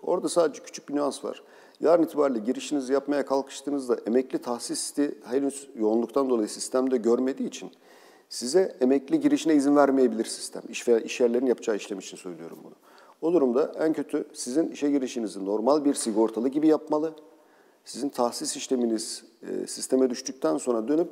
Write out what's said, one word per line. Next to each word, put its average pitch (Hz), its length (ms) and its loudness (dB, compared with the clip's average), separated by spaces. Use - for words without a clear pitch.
Orada 175 260 0
sadece 160 340 0
küçük - 260 -16
bir 139 60 -4
nüans 143 280 -2
var. - 200 -8
Yarın 165 240 6
itibariyle 143 360 0
girişinizi 131 540 -4
yapmaya 139 320 0
kalkıştığınızda 135 720 -2
emekli 127 300 0
tahsisli 143 840 -4
henüz 135 520 -4
yoğunluktan 117 540 0
dolayı 113 180 2
sistemde 131 500 0
görmediği 123 500 0
için - 240 -12
size 165 520 0
emekli 135 380 2
girişine 147 360 4
izin 143 200 4
vermeyebilir 131 500 6
sistem. - 440 -10
İş - 180 -12
ve 117 160 6
iş 120 160 -6
yerlerinin 123 300 2
yapacağı 113 260 0
işlem 98 240 -8
için - 180 -14
söylüyorum 82 460 -14
bunu. - 100 -20
O 165 120 2
durumda 135 460 4
en 160 140 2
kötü 151 400 -4
sizin 151 360 -2
işe 143 220 -2
girişinizi 113 540 -2
normal 117 400 2
bir 143 80 4
sigortalı 110 540 0
gibi 147 200 0
yapmalı. 151 460 2
Sizin 123 240 -6
tahsis 127 480 -2
işleminiz, 120 640 -2
e, 92 260 -6
sisteme 131 420 0
düştükten 139 480 -4
sonra 117 300 -2
dönüp 156 240 0